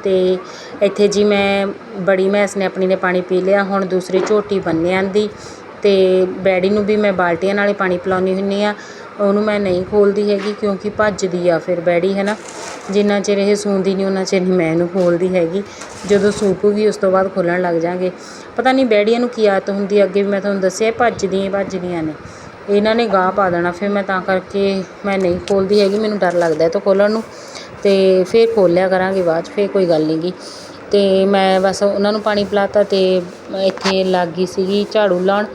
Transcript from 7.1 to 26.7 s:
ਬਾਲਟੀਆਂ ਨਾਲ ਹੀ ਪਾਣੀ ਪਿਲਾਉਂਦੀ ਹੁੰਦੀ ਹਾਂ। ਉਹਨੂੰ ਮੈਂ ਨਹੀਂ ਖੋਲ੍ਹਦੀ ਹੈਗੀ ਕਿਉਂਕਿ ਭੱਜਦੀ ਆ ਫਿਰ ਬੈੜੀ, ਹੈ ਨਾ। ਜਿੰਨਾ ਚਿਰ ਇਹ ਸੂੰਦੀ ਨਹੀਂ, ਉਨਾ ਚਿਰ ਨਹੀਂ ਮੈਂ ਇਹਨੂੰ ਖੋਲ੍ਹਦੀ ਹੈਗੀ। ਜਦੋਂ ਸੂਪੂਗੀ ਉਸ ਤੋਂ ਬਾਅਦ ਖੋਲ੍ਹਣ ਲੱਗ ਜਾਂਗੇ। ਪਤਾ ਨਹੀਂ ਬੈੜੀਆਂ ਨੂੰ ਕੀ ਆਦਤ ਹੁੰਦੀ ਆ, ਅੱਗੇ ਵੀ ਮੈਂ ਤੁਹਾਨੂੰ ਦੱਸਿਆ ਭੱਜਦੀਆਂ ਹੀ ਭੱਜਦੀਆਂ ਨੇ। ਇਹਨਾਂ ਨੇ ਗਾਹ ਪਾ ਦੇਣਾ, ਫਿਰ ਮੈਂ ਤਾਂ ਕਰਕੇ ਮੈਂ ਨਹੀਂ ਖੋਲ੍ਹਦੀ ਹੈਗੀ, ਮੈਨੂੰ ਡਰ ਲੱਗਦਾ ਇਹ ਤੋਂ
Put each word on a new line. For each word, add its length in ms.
ਬਾਲਟੀਆਂ 420
ਨਾਲ 120
ਹੀ 60
ਪਾਣੀ 240
ਪਿਲਾਉਂਦੀ 360
ਹੁੰਦੀ 300
ਹਾਂ। 100
ਉਹਨੂੰ 240
ਮੈਂ 160
ਨਹੀਂ 320
ਖੋਲ੍ਹਦੀ 400
ਹੈਗੀ 300
ਕਿਉਂਕਿ 280
ਭੱਜਦੀ 600
ਆ 100
ਫਿਰ 220
ਬੈੜੀ, 320
ਹੈ 100
ਨਾ। 120
ਜਿੰਨਾ 280
ਚਿਰ 180
ਇਹ 180
ਸੂੰਦੀ 400
ਨਹੀਂ, 100
ਉਨਾ 180
ਚਿਰ 180
ਨਹੀਂ 120
ਮੈਂ 180
ਇਹਨੂੰ 160
ਖੋਲ੍ਹਦੀ 480
ਹੈਗੀ। 280
ਜਦੋਂ 240
ਸੂਪੂਗੀ 560
ਉਸ 100
ਤੋਂ 140
ਬਾਅਦ 240
ਖੋਲ੍ਹਣ 260
ਲੱਗ 140
ਜਾਂਗੇ। 360
ਪਤਾ 140
ਨਹੀਂ 140
ਬੈੜੀਆਂ 340
ਨੂੰ 100
ਕੀ 180
ਆਦਤ 220
ਹੁੰਦੀ 300
ਆ, 40
ਅੱਗੇ 200
ਵੀ 60
ਮੈਂ 120
ਤੁਹਾਨੂੰ 200
ਦੱਸਿਆ 300
ਭੱਜਦੀਆਂ 520
ਹੀ 60
ਭੱਜਦੀਆਂ 540
ਨੇ। 100
ਇਹਨਾਂ 260
ਨੇ 120
ਗਾਹ 240
ਪਾ 180
ਦੇਣਾ, 220
ਫਿਰ 180
ਮੈਂ 140
ਤਾਂ 180
ਕਰਕੇ 600
ਮੈਂ 120
ਨਹੀਂ 220
ਖੋਲ੍ਹਦੀ 320
ਹੈਗੀ, 180
ਮੈਨੂੰ 180
ਡਰ 160
ਲੱਗਦਾ 320
ਇਹ 40
ਤੋਂ 120